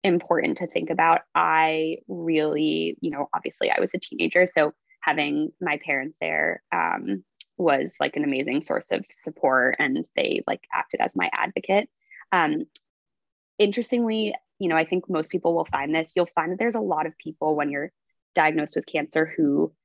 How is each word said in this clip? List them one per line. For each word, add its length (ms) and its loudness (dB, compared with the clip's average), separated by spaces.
important 540 2
to 100 -6
think 220 -4
about. 320 4
I 640 2
really, 920 0
you 100 -4
know, 240 -6
obviously 340 -2
I 100 2
was 140 0
a 60 -4
teenager, 460 0
so 280 2
having 500 0
my 220 -2
parents 360 -4
there, 520 -2
um, 520 -2
was, 420 2
like, 160 -2
an 80 -2
amazing 400 -2
source 280 -4
of 200 -2
support, 680 0
and 380 -2
they, 320 0
like, 140 -4
acted 260 -4
as 160 0
my 160 0
advocate. 560 0
Um, 340 2
interestingly, 760 2
you 120 -2
know, 60 2
I 100 4
think 240 -2
most 200 -2
people 240 0
will 120 0
find 280 -4
this, 220 -2
you'll 180 2
find 180 -2
that 60 -4
there's 180 0
a 40 -2
lot 260 -2
of 120 -8
people 380 -2
when 140 -2
you're 220 -6
diagnosed 420 2
with 120 -2
cancer 500 -2
who 340 2